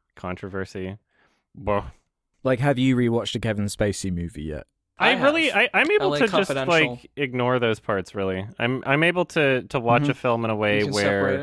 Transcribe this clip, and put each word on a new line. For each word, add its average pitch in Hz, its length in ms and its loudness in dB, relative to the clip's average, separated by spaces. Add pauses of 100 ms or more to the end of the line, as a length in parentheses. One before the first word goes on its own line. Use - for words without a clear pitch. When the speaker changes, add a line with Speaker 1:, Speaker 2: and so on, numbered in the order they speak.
(160)
Speaker 1:
Controversy? 95 840 -8 (580)
Bah. 101 300 -2 (580)
Speaker 2:
Like, 131 160 0
have 143 180 2
you 131 180 4
rewatched 117 400 0
a 120 40 -2
Kevin 104 260 -2
Spacey 101 480 -2
movie 85 300 -6
yet? 76 220 -10 (320)
Speaker 1:
I 208 140 2
Speaker 3:
I 254 120 0
Speaker 1:
really, 302 260 2
Speaker 3:
have. 196 60 -4 (180)
Speaker 1:
I, 190 60 2
I'm 277 120 2
able 415 160 2
Speaker 3:
L 330 80 0
A - 40 -2
Speaker 1:
to 269 60 4
just, 208 60 0
Speaker 3:
Confidential. 156 600 2
Speaker 1:
like, - 240 -16
ignore 127 440 0
those 113 200 0
parts, 98 360 -4
really. 95 300 -2 (140)
I'm, 123 260 -2
I'm 143 180 2
able 175 220 2
to, 135 380 0
to - 160 -4
watch 117 240 2
Speaker 2:
Mm-hmm. 147 80 0
Speaker 1:
a 131 40 0
film 117 300 0
in 113 60 -2
a 110 40 0
way 104 240 2
Speaker 3:
You 104 60 2
can 101 80 -4
Speaker 1:
where 104 100 0
Speaker 3:
separate 98 400 0